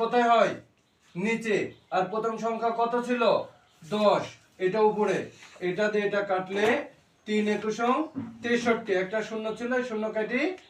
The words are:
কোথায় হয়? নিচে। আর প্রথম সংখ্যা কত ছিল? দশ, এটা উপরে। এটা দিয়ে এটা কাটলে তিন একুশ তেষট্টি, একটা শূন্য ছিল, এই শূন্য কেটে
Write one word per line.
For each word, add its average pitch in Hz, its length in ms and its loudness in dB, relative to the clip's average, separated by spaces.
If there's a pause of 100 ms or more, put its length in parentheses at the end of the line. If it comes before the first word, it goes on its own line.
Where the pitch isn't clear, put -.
কোথায় 240 320 2
হয়? 208 200 4 (640)
নিচে। 220 420 -2 (380)
আর 185 160 2
প্রথম 226 220 -2 (120)
সংখ্যা 226 260 -2 (100)
কত 240 120 0 (140)
ছিল? 240 160 2 (600)
দশ, 190 400 2 (420)
এটা 185 140 0 (100)
উপরে। 202 280 0 (520)
এটা 202 220 0
দিয়ে 208 160 0
এটা 202 140 0 (100)
কাটলে 196 360 0 (600)
তিন 214 160 2 (120)
একুশ 214 240 -4 (640)
তেষট্টি, 233 480 0 (120)
একটা 208 160 -4 (100)
শূন্য 220 160 -6 (140)
ছিল, 240 200 -4
এই 240 100 -4
শূন্য 214 160 -4 (100)
কেটে 220 260 -2 (280)